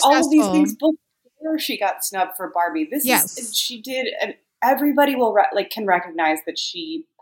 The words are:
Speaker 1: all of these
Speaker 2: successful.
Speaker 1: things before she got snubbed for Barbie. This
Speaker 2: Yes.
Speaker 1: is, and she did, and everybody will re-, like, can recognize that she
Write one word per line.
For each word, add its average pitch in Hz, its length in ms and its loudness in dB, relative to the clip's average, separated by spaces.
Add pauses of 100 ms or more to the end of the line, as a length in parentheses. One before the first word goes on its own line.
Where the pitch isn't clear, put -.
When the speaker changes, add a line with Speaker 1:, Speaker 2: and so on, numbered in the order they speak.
Speaker 1:
all 277 120 6 (100)
of 277 60 -2
these 302 140 6
Speaker 2:
successful. 190 80 0
Speaker 1:
things 294 240 2
before 311 800 -4
she 262 200 -4
got - 260 -2
snubbed 185 320 -4
for 180 160 -8
Barbie. 160 380 -2
This 294 140 -2
Speaker 2:
Yes. 240 340 2
Speaker 1:
is, 240 80 -10
and 220 100 -10
she 240 260 -4
did, 262 240 -6 (140)
and 208 140 -4 (280)
everybody 277 540 2
will 226 160 2
re-, 202 200 4
like, 196 180 -4
can 214 160 -6
recognize 170 600 0
that 160 120 -8
she 160 460 -10 (180)